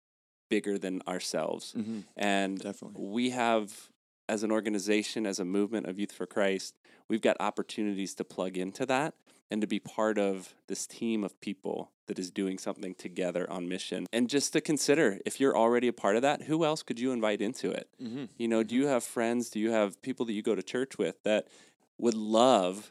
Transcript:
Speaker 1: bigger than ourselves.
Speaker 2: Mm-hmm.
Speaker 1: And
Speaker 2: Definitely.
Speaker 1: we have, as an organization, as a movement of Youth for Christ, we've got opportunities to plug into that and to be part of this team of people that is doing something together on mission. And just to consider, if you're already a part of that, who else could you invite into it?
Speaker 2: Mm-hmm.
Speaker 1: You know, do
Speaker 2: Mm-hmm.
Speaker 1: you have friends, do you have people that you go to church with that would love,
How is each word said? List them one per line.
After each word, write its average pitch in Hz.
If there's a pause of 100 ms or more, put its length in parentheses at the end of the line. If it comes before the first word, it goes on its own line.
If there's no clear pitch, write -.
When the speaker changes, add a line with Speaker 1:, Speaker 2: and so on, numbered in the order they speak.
(500)
Speaker 1:
bigger 101
than 92
ourselves. 87
Speaker 2:
Mm-hmm. 110 (180)
Speaker 1:
And 98
Speaker 2:
Definitely. 98
Speaker 1:
we 123
have, 113 (400)
as 107
an 107
organization, 107
as 98
a 90
movement 101
of 92
Youth 101
for 92
Christ, 98 (340)
we've 107
got 110
opportunities 101
to -
plug 92
into 92
that 131 (400)
and 107
to 104
be 101
part 107
of 95 (140)
this -
team 113
of -
people - (160)
that 92
is 90
doing 95
something 98
together 87
on 87
mission. 92
And 117
just 139
to 156
consider, 143
if -
you're 135
already 120
a 117
part 104
of 120
that, 143
who 156
else 156
could 120
you 131
invite 107
into 101
it? - (140)
Speaker 2:
Mm-hmm. 123 (120)
Speaker 1:
You 117
know, 113
do 110
Speaker 2:
Mm-hmm. 131
Speaker 1:
you 143
have 123
friends, 120
do 107
you 110
have 107
people 127
that 113
you 104
go 107
to 92
church -
with 87
that 104 (500)
would 113
love, 107